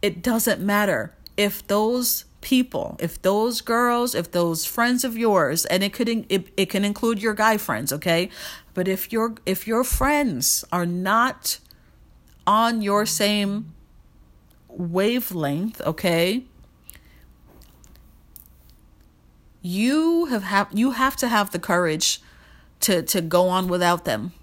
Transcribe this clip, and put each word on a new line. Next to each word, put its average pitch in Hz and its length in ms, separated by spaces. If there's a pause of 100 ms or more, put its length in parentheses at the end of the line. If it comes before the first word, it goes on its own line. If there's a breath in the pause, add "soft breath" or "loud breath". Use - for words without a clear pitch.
it 175 220
doesn't 226 380
matter. 196 520 (240)
If 202 300
those 226 580 (160)
people, - 580
if - 220
those 220 400
girls, 240 540
if 170 160
those 170 340
friends 240 380
of 247 120
yours, 185 500
and 185 180
it 202 100
could 233 160
in-, 226 180
it, 190 200 (100)
it 190 140
can 202 120
include 208 380
your 214 140
guy 214 220
friends, 123 360
okay? 170 380 (420 loud breath)
But 185 140
if 190 260
your, 226 220 (100)
if 190 220
your 226 160
friends 254 880
are 175 160
not 196 720 (880 soft breath)
on 226 340
your 202 240
same 208 680 (960)
wavelength, 180 1120
okay, 175 600 (3250 loud breath)
you 302 640
have, 240 180
have, 196 280
you 240 200
have 254 260
to 254 100
have 208 240
the 190 80
courage 175 640 (580 soft breath)
to, 180 240
to - 180
go 175 280
on 185 180
without 175 380
them 120 260 (120)